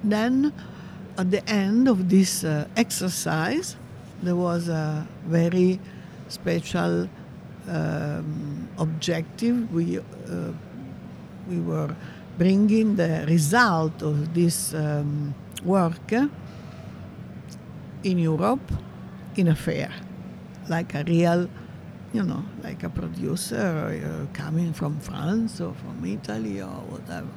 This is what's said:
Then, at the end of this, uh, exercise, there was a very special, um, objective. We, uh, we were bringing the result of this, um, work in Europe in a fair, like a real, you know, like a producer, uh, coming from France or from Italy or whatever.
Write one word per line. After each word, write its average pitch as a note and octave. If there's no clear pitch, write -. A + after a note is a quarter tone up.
Then, B3
at F#3
the G3+
end G#3+
of F#3
this, F#3
uh, D3+
exercise, F#3
there F3
was E3+
a D#3
very F3+
special, E3+
um, D#3
objective. F3
We, E3+
uh, F#3
we B2
were D#3
bringing G3+
the E3
result E3
of D3+
this, E3+
um, D3
work F3
in F#3
Europe E3+
in F3+
a D#3+
fair, -
like E3+
a D3
real, E3+
you A3
know, E3+
like -
a -
producer, E3
uh, D#3
coming D#3+
from D3
France F#3
or F3
from -
Italy G#2+
or -
whatever. E2+